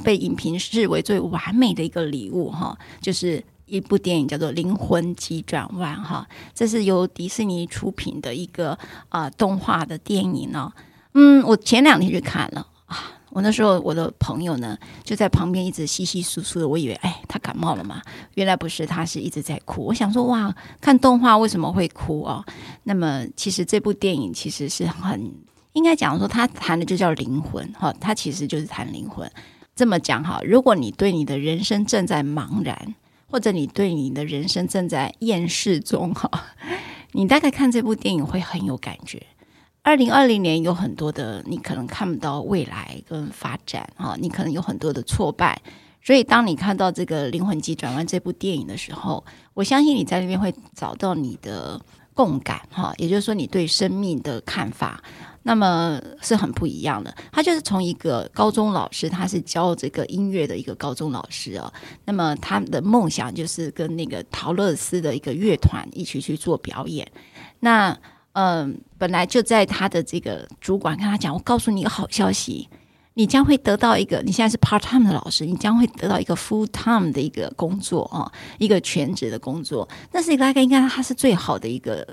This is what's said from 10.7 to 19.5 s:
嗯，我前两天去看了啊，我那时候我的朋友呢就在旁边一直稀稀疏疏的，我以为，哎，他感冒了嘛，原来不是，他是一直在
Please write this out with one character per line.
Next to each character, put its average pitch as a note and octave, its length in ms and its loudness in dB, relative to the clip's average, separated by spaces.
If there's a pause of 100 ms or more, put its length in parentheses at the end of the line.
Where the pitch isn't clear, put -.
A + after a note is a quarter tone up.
嗯， C#4+ 320 12
我 A3 120 6
前 A#3+ 260 4
两 D4 160 8
天 F3+ 100 4
去 F3+ 120 0
看 - 320 -4
了 - 120 -8 (200)
啊， - 260 -12 (200)
我 F#3+ 100 -2
那 G#3 100 4
时 A3+ 100 2
候 G3+ 200 6
我 D3+ 120 -2
的 E3 240 0
朋 B2+ 240 -2
友 E3+ 140 -2
呢 A2+ 220 -6 (260)
就 - 100 -6
在 G3+ 140 2
旁 F3+ 240 2
边 F#3 140 0
一 F#3 40 -2
直 D#3+ 160 -6
稀 F3+ 200 -4
稀 F3 160 -2
疏 F3 200 -6
疏 - 200 -6
的， E3 40 0
我 C#3+ 120 2
以 D#3 100 0
为， A2 140 -4
哎， F3 260 -4
他 - 120 -10
感 - 180 -8
冒 E3 180 0
了 - 80 -8
嘛， - 180 -10 (340)
原 G3 120 0
来 F#3+ 80 4
不 E3+ 140 -6
是， D#3+ 160 -6
他 E3 200 -4
是 D#3+ 140 -8
一 - 100 -6
直 D#3 120 -6
在 C#3+ 240 -6